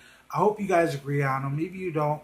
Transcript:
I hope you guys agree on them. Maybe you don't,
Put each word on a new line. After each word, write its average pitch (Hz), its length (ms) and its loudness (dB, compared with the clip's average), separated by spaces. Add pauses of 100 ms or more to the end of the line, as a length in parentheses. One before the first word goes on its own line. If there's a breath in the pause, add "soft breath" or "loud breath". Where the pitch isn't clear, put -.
(320 loud breath)
I 143 60 -2
hope 208 200 4
you 202 80 -4
guys 170 280 4
agree 143 280 -2
on 135 200 0
them. 139 160 -4
Maybe 180 180 -6
you 185 160 -6
don't, 151 320 0